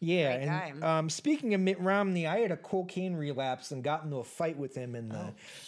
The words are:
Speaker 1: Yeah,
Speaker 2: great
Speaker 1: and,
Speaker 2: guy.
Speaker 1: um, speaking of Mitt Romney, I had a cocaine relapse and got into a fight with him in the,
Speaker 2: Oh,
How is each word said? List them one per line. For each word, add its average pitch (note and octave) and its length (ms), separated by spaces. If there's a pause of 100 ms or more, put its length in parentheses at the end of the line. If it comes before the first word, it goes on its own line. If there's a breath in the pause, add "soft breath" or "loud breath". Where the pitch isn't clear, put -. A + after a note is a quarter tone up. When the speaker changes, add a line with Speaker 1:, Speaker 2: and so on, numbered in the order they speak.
Speaker 1:
Yeah, E3 360
Speaker 2:
great C3+ 80
Speaker 1:
and, D3+ 360
Speaker 2:
guy. D#3+ 180
Speaker 1:
um, D#3+ 100
speaking C#4+ 440
of F#3+ 80
Mitt F#3 180
Romney, F#3 480
I F3+ 120
had A3 120
a D#3+ 60
cocaine F#3 580
relapse C3+ 560
and C3 120
got D#3 200
into D3 140
a A#2+ 60
fight E3 340
with C#3 180
him B2 200
in A#2 140
the, A2 80
Speaker 2:
Oh, G#2 160 (340 loud breath)